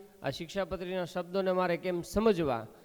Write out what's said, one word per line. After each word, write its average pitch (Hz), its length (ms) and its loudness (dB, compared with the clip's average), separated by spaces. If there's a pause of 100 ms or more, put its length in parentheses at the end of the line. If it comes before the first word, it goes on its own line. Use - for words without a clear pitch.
(240)
આ 139 60 0
શિક્ષાપત્રીના 180 760 -4
શબ્દોને 185 460 0
મારે 180 260 2
કેમ 175 240 -2
સમજવા, 156 680 2 (180)